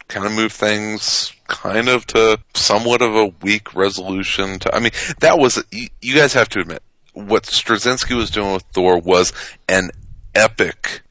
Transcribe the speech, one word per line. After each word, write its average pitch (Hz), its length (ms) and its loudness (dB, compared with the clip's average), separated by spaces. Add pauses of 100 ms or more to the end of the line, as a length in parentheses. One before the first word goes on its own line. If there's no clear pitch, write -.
kinda 101 220 -4
moved 110 260 -2
things 107 760 -2 (160)
kind 113 400 -2
of 127 180 0
to 110 320 2 (160)
somewhat 120 460 0
of 110 140 0
a 110 100 4 (160)
weak 104 340 -4
resolution. 95 840 -4
To, - 140 -2
I - 60 0
mean, 117 120 0 (280)
that 165 180 6
was, 131 240 4 (100)
you, 117 160 -10 (140)
you 127 140 -2
guys 147 180 4
have 120 160 4
to 101 100 -4
admit, 82 220 -6 (320)
what 104 300 0
Straczynski 120 720 -2
was 113 160 -2
doing 101 220 -2
with 92 100 -4 (100)
Thor 90 240 4
was 90 360 2 (340)
an 92 240 0 (420)
epic, - 760 0